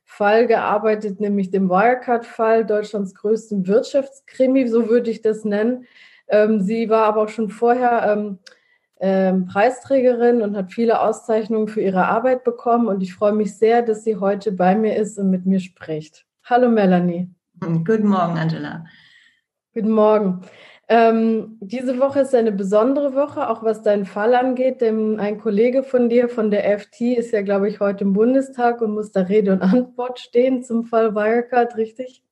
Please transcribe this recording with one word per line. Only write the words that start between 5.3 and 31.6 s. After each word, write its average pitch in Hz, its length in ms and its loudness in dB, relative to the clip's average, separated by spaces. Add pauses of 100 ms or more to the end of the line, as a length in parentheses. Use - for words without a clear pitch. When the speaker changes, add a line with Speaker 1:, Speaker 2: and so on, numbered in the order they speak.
Speaker 1:
nennen. 220 400 -2 (420)
Ähm, 214 340 2
sie 220 280 -2
war 220 160 4
aber 214 180 0
auch 214 60 -4
schon 220 200 -4
vorher... 240 640 0
Ähm, 208 280 -4 (600)
ähm, 190 460 0
Preisträgerin 240 960 2
und 208 160 -4
hat 190 140 -8
viele 226 300 0
Auszeichnungen 220 680 -2
für 214 140 -4
ihre 185 260 0
Arbeit 254 360 0
bekommen. 233 440 0
Und 190 160 -2
ich 185 100 -10
freue 208 200 0
mich 214 220 -2
sehr, 233 280 2
dass 220 200 -4
sie 220 120 -2
heute 196 360 -2
bei 185 240 2
mir 220 200 0
ist 208 240 -4
und 196 100 0
mit 180 160 -2
mir 190 140 2
spricht. - 680 -12 (180)
Hallo, 247 240 2
Melanie. 180 600 2 (300)
Speaker 2:
Guten 175 480 -2
Morgen, 175 320 0
Angela. 160 460 -6 (880)
Speaker 1:
Guten 220 160 -2
Morgen. 214 500 2 (480)
Ähm, 226 680 2
diese 247 400 -6
Woche 277 220 2
ist 262 120 0
eine 226 180 4
besondere 220 600 0
Woche, 285 360 -2
auch 226 120 -4
was 220 220 -2
deinen 208 220 0
Fall 208 280 0
angeht, 254 480 0
denn 220 380 -2
ein 208 180 -4
Kollege 233 460 0
von 247 260 0
dir 240 180 2
von 226 220 -2
der 208 240 0
F 202 140 -6
T 240 260 -4
ist 233 180 -4
ja, 202 120 -2
glaube 202 260 0
ich, 208 100 -10
heute 202 240 -2
im 196 100 0
Bundestag 240 680 0
und 214 140 -4
muss 208 160 -8
da 190 100 0
Rede 196 300 2
und 185 100 2
Antwort 247 560 -2
stehen 247 460 0
zum 226 220 -4
Fall 226 280 0
Wirecard, 233 640 0